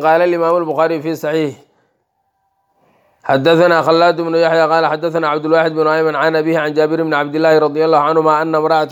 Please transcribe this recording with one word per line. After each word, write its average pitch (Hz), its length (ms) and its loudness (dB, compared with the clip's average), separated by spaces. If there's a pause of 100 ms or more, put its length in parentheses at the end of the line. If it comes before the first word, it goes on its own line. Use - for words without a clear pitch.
قال 160 160 2
الإمام 170 360 0
البخاري 160 440 -2
في 156 140 -6
صحيحه: 151 420 -4 (1700)
حدثنا 165 580 2
خلاد 165 400 2
بن 165 140 -4
يحيى، 165 320 2
قال 160 180 0
حدثنا 160 420 -2
عبد 151 180 -4
الواحد 160 260 2
بن 156 160 -2
أيمن 156 280 0
عن 156 200 0
أبيه 160 240 0
عن 151 140 -4
جابر 156 300 0
بن 156 100 -4
عبد 147 220 -2
الله 156 240 2
رضي 151 260 0
الله 160 120 2
عنهما 156 440 2
أن 160 140 -4
امرأة، 156 360 0